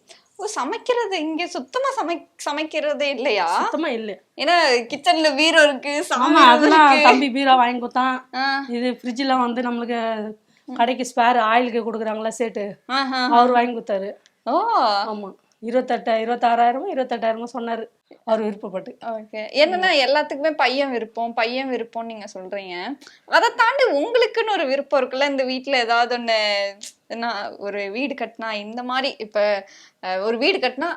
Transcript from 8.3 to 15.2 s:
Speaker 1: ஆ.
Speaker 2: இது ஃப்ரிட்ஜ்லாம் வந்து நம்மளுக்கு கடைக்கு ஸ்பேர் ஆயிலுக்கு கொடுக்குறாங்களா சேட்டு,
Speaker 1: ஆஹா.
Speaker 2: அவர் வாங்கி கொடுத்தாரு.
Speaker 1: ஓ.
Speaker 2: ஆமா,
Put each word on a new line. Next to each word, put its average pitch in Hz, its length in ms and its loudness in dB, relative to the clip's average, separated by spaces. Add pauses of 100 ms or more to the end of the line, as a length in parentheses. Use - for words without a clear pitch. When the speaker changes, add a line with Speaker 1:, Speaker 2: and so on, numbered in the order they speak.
Speaker 1:
ஆ. 254 100 -2 (240)
Speaker 2:
இது 240 240 -2
ஃப்ரிட்ஜ்லாம் 247 540 -2
வந்து 240 160 -4
நம்மளுக்கு 233 380 -4 (680)
கடைக்கு 247 360 0
ஸ்பேர் 247 360 2 (100)
ஆயிலுக்கு 233 320 0
கொடுக்குறாங்களா 220 560 -6
சேட்டு, 220 260 -6 (220)
Speaker 1:
ஆஹா. 262 400 -2
Speaker 2:
அவர் 247 240 6
வாங்கி 240 240 2
கொடுத்தாரு. 202 360 -4 (340)
Speaker 1:
ஓ. 269 120 -2 (560)
Speaker 2:
ஆமா, 208 180 -10 (300)